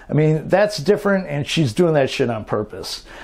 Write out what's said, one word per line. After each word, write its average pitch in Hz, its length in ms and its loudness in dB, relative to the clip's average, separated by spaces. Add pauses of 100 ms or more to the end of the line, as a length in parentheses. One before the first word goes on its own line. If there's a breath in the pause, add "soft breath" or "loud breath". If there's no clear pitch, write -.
I - 40 -6
mean, 156 340 2
that's 208 320 2
different, 196 480 0
and 147 180 -4
she's 143 280 0
doing 165 220 2
that 139 140 4
shit 123 220 -2
on 110 140 -6
purpose. 104 600 -6 (180 loud breath)